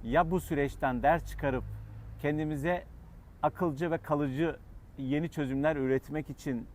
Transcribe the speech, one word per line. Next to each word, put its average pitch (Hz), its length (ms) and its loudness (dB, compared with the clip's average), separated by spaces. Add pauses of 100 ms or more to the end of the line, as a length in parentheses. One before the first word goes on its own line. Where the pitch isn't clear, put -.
Ya 165 260 4
bu 180 100 2
süreçten 139 640 0
ders 151 240 4
çıkarıp 131 380 0 (580)
kendimize 151 640 0 (580)
akılcı 165 480 2
ve 160 80 2
kalıcı 147 580 2 (420)
yeni 143 320 0
çözümler 143 460 0
üretmek 135 540 0
için 127 440 -4